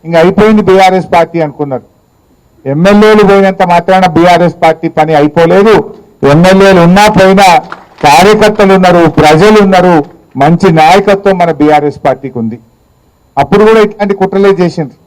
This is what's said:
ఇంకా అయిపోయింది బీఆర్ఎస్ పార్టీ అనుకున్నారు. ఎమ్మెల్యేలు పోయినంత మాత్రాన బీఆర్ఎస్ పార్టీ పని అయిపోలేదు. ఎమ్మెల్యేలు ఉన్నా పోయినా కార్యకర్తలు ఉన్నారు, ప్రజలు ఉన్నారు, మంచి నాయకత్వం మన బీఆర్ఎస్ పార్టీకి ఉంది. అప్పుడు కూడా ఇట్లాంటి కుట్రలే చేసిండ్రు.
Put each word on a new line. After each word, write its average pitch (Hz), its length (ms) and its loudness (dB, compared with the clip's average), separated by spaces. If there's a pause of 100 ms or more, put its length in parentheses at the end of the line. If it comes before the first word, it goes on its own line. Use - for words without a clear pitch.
ఇంకా 165 140 -2
అయిపోయింది 208 420 0
బీఆర్ఎస్ 185 540 0
పార్టీ 170 260 -2
అనుకున్నారు. 143 460 -8 (800)
ఎమ్మెల్యేలు 208 580 2
పోయినంత 196 400 0
మాత్రాన 180 420 0
బీఆర్ఎస్ 175 580 0
పార్టీ 165 240 -2
పని 156 280 -2
అయిపోలేదు. 170 800 0 (360)
ఎమ్మెల్యేలు 185 480 2
ఉన్నా 185 300 2
పోయినా 190 380 2 (560)
కార్యకర్తలు 202 720 2
ఉన్నారు, 175 360 2
ప్రజలు 156 540 2
ఉన్నారు, 180 420 0 (320)
మంచి 170 340 0
నాయకత్వం 190 680 0
మన 170 140 -2
బీఆర్ఎస్ 147 540 -2
పార్టీకి 131 340 -6
ఉంది. 113 200 -8 (760)
అప్పుడు 202 280 0
కూడా 220 140 2
ఇట్లాంటి 208 360 -4
కుట్రలే 196 340 -2
చేసిండ్రు. 165 580 -4